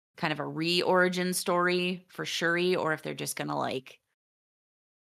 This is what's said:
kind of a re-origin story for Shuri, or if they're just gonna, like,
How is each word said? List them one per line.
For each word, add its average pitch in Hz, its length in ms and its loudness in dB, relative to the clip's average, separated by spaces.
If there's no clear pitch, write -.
kind 160 160 -2
of 147 80 -4
a 143 60 -4
re-origin 180 880 2
story 180 760 0
for - 160 -10
Shuri, 175 500 0
or 156 180 0
if 151 100 -4
they're 151 120 -6
just 143 220 -6
gonna, 147 200 -4
like, 131 440 -6